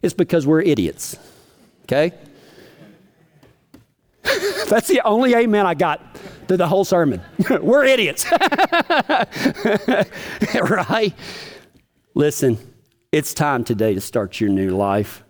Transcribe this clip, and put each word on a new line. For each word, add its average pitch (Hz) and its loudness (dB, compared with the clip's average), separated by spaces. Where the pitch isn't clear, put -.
It's 175 -4
because 165 0
we're 156 2
idiots. 117 -2
Okay? 151 0
<laughs> 415 -2
That's 220 0
the 277 4
only 240 4
amen 214 2
I 170 0
got 156 0
through 185 2
the 175 2
whole 190 2
sermon. 156 0
<laughs> - 0
We're 269 4
idiots. 240 0
<laughs> 330 4
Right? 220 0
Listen, 135 2
it's - -2
time 139 0
today 110 0
to 95 -4
start - -4
your 107 2
new 95 0
life. 98 -2